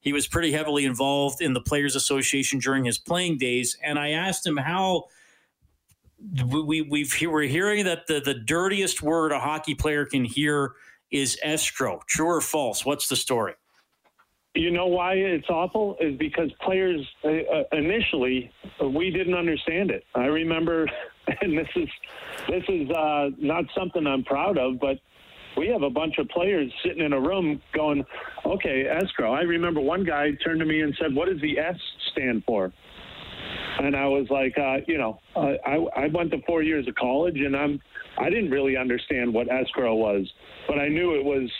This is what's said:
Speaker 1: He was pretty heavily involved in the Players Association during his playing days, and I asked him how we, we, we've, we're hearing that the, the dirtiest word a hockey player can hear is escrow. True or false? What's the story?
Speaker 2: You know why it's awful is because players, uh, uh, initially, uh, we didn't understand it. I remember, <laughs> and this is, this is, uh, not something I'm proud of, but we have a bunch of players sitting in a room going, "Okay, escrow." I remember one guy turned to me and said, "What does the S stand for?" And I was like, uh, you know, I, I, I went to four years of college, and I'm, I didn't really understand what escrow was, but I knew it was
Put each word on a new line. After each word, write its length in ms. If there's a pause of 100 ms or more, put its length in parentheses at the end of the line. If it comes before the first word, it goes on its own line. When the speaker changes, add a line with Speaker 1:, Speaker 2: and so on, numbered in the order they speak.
Speaker 1:
He 100
was 160
pretty 240
heavily 320
involved 580
in 120
the 80
Players 340
Association 640
during 240
his 140
playing 400
days, 440
and 160
I 120
asked 360
him 120
how 480 (1400)
we, 160
we, 200
we've, 400
we're 220
hearing 420
that 220
the, 120
the 140
dirtiest 680
word 300
a 80
hockey 340
player 300
can 220
hear 480 (380)
is 300
escrow. 680
True 200
or 140
false? 440
What's 220
the 80
story? 380 (1040)
Speaker 2:
You 160
know 160
why 260
it's 360
awful 500
is 180
because 340 (120)
players, 440 (160)
uh, 40
uh, 360 (100)
initially, 760 (320)
uh, 80
we 220
didn't 240
understand 560
it. 120 (120)
I 100
remember, 640 (260)
<laughs> 280
and 140
this 200
is, 120 (600)
this 180
is, 220
uh, 480
not 280 (120)
something 300
I'm 160
proud 340
of, 220
but 180 (600)
we 100
have 160
a 80
bunch 260
of 120
players 420 (120)
sitting 220
in 80
a 60
room 420 (140)
going, 280 (440)
"Okay, 400
escrow." 440
I 100
remember 380
one 240
guy 280 (120)
turned 180
to 40
me 160
and 180
said, 140
"What 140
does 140
the 180
S 180 (340)
stand 340
for?" 280 (1080)
And 160
I 120
was 240
like, 260
uh, 200 (100)
you 100
know, 220 (160)
I, 320
I, 80 (200)
I 120
went 240
to 160
four 160
years 240
of 80
college, 420
and 180
I'm, 240 (380)
I 140
didn't 180
really 260
understand 560
what 200
escrow 420
was, 340 (400)
but 120
I 80
knew 260
it 100
was 360